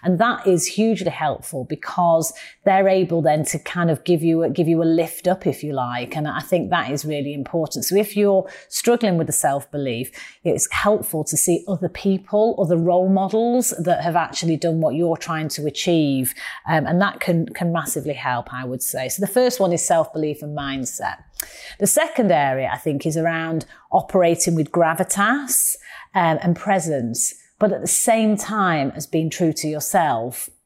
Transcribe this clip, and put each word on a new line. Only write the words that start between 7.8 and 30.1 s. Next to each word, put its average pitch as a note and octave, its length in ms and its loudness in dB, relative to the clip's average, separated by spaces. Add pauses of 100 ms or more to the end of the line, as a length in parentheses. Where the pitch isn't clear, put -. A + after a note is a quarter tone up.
So F#3 100 0
if G#3 200 0
you're G3+ 320 4 (200)
struggling A3+ 500 2
with D#3+ 80 0
the D3+ 60 -6
self-belief, C3+ 800 -2 (320)
it's - 280 0
helpful F#3 520 0
to D3+ 120 -4
see - 300 0
other F3+ 220 -4
people, G#3 680 0
other F3 200 2
role F3+ 320 4
models A3 760 2
that E3 220 2
have E3 100 0
actually E3 420 0
done D#3+ 240 0
what D3+ 140 2
you're E3+ 220 2
trying D#3 320 -6
to D3 180 -6
achieve, C#3+ 680 2 (340)
um, D#3 180 2
and F3 140 2
that G3 180 0
can, E3+ 280 0
can E3+ 260 -4
massively D3 400 -4
help, B2+ 400 -4
I B2+ 120 -10
would B2+ 180 -6
say. C3 260 -6
So - 140 -4
the G3 40 0
first B3 320 0
one F3+ 140 2
is E3 120 0
self-belief D#3 580 0
and D3 140 -8
mindset. C3+ 680 -8 (540)
The G3 80 0
second D4 440 2
area, C3+ 400 2
I C3 60 -4
think, C#3+ 300 -4
is D#3 100 0
around E3 480 -2 (260)
operating E3+ 640 2
with D#3 160 0
gravitas, G3 1040 0 (380)
um, E3 280 2
and F3 140 2
presence, D3+ 800 -2 (240)
but G#3 120 4
at G#3 100 -2
the - 60 -6
same A3 500 2
time F#3 600 0
as D#3 100 -10
being D#3+ 240 0
true D#3+ 220 0
to D#3 160 -4
yourself. C#3+ 800 -2 (160)